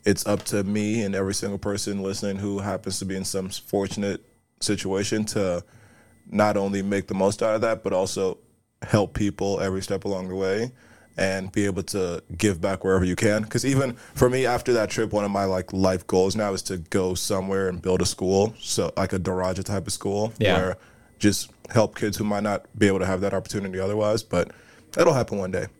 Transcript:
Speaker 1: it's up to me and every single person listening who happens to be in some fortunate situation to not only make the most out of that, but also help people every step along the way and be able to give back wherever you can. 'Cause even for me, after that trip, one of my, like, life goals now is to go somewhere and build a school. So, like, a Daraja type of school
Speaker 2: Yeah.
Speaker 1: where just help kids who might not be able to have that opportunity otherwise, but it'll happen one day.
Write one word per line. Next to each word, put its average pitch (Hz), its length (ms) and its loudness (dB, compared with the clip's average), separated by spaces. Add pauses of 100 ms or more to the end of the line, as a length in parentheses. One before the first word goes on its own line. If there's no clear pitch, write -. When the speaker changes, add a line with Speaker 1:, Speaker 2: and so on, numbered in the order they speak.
Speaker 1:
it's 101 180 2
up 104 200 -2
to 104 180 -2
me 104 400 0
and 98 140 -2
every 98 180 -2
single 98 240 -4
person 101 420 -4
listening 98 360 -4
who 101 240 -4
happens 98 400 -6
to 98 40 -8
be 95 120 -6
in 95 80 -6
some 95 260 -6
fortunate 98 720 -4 (360)
situation 101 640 -2
to 92 400 -2 (680)
not 104 260 4
only 98 240 0
make 98 280 -2
the 98 60 -4
most 98 280 2
out 110 140 2
of 107 40 0
that, 113 220 0
but 98 100 -2
also 98 460 0 (440)
help 104 320 2
people 98 460 0
every 95 220 -2
step 98 220 -4
along 95 240 -4
the 92 80 -6
way 98 340 0 (480)
and 95 320 -2
be 101 160 0
able 95 160 -2
to 87 400 -2 (160)
give 98 220 2
back 98 240 -2
wherever 95 200 4
you 90 120 0
can. 107 280 2
'Cause 117 200 -4
even 135 300 2 (200)
for 127 160 6
me, 127 160 2
after 123 280 2
that 107 160 4
trip, 107 220 -2
one 104 120 2
of 101 60 -2
my, 101 140 0
like, 92 280 -2
life 95 340 2
goals 95 300 4
now 104 160 0
is 92 100 -4
to 95 160 -6
go 92 360 0
somewhere 95 540 0
and 87 140 -4
build 92 180 2
a 87 60 2
school. 98 540 2
So, - 360 -2
like, 92 160 0
a 98 60 -2
Daraja 92 460 -2
type 101 220 -4
of 104 60 -6
school 107 460 -2
Speaker 2:
Yeah. 95 180 4
Speaker 1:
where 92 200 0 (420)
just - 320 2 (200)
help 110 280 2
kids 104 180 -2
who 110 80 -4
might 104 200 0
not 101 220 -2 (120)
be 104 80 6
able 95 140 6
to 92 60 2
have 95 160 0
that 98 120 0
opportunity 95 460 -4
otherwise, 104 420 0
but - 300 -2 (440)
it'll 170 180 6
happen 113 240 -2
one 92 120 -4
day. 92 160 -2 (140)